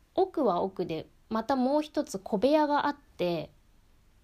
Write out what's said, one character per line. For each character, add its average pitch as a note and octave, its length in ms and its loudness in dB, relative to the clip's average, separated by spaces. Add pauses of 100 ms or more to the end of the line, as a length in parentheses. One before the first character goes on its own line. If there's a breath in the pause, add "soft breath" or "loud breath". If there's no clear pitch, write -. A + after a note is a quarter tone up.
(140)
奥 F4+ 300 0
は F3+ 180 2
奥 F#3+ 240 -4
で、 D#3+ 200 -8 (220)
ま A3+ 160 -4
た C#4 100 0
も C4+ 260 2
う - 20 -2
一 - 220 -4
つ - 140 -10
小 - 200 -4
部 A#3+ 100 4
屋 D4+ 180 4
が C#4+ 200 0
あ D4 40 0
っ C#4+ 60 -6 (220)
て、 E3+ 320 -2 (720)